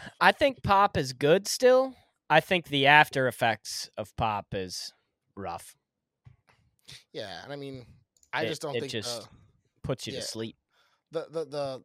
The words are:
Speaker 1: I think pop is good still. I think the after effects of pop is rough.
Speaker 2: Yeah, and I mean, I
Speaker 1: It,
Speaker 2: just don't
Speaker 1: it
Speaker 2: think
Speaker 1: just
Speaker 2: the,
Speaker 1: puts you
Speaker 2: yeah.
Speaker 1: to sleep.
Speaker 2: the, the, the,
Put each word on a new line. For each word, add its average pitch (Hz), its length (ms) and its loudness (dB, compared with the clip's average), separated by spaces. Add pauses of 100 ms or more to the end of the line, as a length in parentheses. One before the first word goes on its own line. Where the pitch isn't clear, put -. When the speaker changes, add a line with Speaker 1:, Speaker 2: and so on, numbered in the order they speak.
(200)
Speaker 1:
I 233 120 8
think 277 320 0
pop 202 320 4
is 135 160 -2
good 147 340 2
still. 254 480 2 (360)
I 156 100 6
think 180 280 -2
the 139 180 0
after 143 420 6
effects - 680 -4
of 107 200 -10
pop 107 380 -4
is 92 380 -10 (440)
rough. 87 400 -12 (1400)
Speaker 2:
Yeah, 98 320 -12
and 131 80 -16
I 143 40 -12
mean, 135 300 -14 (460)
I 127 120 -2
Speaker 1:
It, 113 40 -2
Speaker 2:
just 147 140 -8
don't 147 140 -6
Speaker 1:
it 120 40 -4
Speaker 2:
think 135 120 -6
Speaker 1:
just 117 300 -8
Speaker 2:
the, - 60 -20 (540)
Speaker 1:
puts - 240 -6
you 107 80 -8
Speaker 2:
yeah. 127 60 -10
Speaker 1:
to 107 60 -10
sleep. 110 300 -10 (540)
Speaker 2:
the, 156 200 -8
the, 160 140 -8
the, 139 400 -8